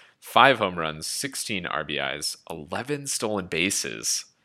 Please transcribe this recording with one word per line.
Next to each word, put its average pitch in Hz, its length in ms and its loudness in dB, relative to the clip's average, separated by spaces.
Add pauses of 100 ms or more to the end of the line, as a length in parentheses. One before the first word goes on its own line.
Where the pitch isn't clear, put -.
(180)
five 123 400 6
home 92 200 2
runs, 80 280 -4
sixteen - 600 -4
R 76 180 -2
B 71 140 -4
Is, 69 380 -4 (140)
eleven 113 560 -6
stolen 107 400 -2
bases 82 800 0 (200)